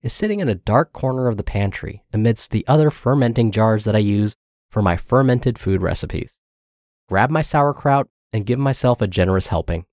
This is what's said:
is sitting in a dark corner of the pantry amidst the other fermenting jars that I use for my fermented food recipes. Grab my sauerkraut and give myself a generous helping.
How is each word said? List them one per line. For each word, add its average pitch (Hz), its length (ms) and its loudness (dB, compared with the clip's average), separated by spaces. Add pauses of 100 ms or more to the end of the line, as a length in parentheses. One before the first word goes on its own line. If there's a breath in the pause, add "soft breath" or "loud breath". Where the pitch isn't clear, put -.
is 120 120 -6
sitting 208 260 -4
in 170 80 -2
a 107 80 0
dark 120 380 0
corner 131 340 -2
of 113 80 0
the 101 80 -8
pantry - 600 -4 (100)
amidst 110 380 0
the 110 160 -2
other 151 220 4
fermenting 120 640 0
jars 110 320 2
that 107 120 0
I 107 40 6
use 104 360 0 (340)
for 107 120 -2
my 90 140 2
fermented 127 640 0
food 95 220 -2
recipes. - 560 -6 (720)
Grab 104 200 2
my 156 120 0
sauerkraut 143 640 0 (240)
and 104 140 -4
give 123 140 -2
myself 131 420 0
a 107 60 0
generous 92 400 0
helping. 85 460 -4